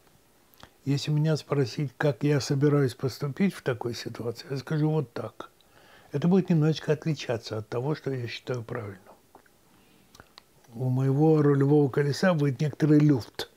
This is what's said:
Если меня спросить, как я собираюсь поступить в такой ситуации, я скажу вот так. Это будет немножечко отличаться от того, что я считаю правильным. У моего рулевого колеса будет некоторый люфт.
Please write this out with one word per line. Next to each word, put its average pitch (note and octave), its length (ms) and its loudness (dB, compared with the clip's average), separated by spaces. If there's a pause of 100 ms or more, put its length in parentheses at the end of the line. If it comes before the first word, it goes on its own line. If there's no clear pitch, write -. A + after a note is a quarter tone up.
(840)
Если C#3 260 -2
меня D3+ 260 2
спросить, C#3 600 -4
как - 260 0
я D3 180 2
собираюсь C#3+ 520 2
поступить D3 600 -4
в - 80 -16
такой B2 320 -6
ситуации, A#2 560 -10
я C3 80 -6
скажу D3+ 320 -2
вот D#3 240 -4
так. - 360 -12 (600)
Это C#3+ 160 -2
будет F#3 220 4
немножечко D#3 440 2
отличаться B2+ 640 -4
от A2 120 -10
того, C3 260 -4
что - 160 -8
я B2 160 -6
считаю A#2+ 360 -10
правильным. G2 500 -12 (1600)
У B2+ 140 -4
моего C#3 520 4
рулевого C#3+ 480 4
колеса D3 440 0
будет C#3+ 260 0
некоторый D3+ 400 2
люфт. D3 580 2